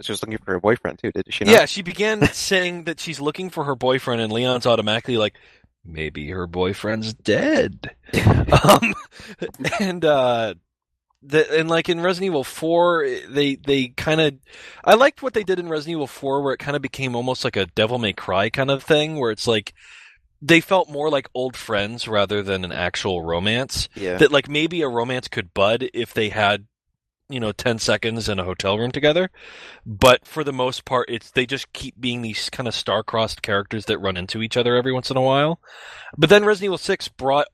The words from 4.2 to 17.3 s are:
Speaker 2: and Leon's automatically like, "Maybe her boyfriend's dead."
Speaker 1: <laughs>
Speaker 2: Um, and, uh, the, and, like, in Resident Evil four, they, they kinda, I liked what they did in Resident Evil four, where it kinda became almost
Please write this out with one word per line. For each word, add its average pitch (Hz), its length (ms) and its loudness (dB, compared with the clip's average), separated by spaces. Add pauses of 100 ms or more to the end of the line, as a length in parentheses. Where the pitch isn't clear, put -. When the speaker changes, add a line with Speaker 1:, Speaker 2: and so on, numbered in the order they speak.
Speaker 2:
and 110 120 -2
Leon's 123 340 0
automatically 113 500 2
like, 107 220 0 (460)
"Maybe 76 460 -8
her 90 180 -6
boyfriend's 104 640 -4
dead." - 800 0 (180)
Speaker 1:
<laughs> - 80 0 (440)
Speaker 2:
Um, 202 300 4 (840)
and, 180 240 -2
uh, 123 500 2 (680)
the, 151 360 2
and, 160 100 0
like, 165 200 2
in 170 120 -2
Resident 180 300 0
Evil 156 140 0
four, 170 640 2 (220)
they, 139 280 0
they 135 320 0
kinda, 156 440 0 (520)
I 208 100 8
liked 269 280 4
what 262 120 -4
they 214 100 0
did 180 140 0
in 175 100 -6
Resident 156 240 -4
Evil 151 140 -4
four, 139 360 -4
where 131 120 0
it - 60 -4
kinda 143 200 -4
became 131 360 -6
almost 123 280 -2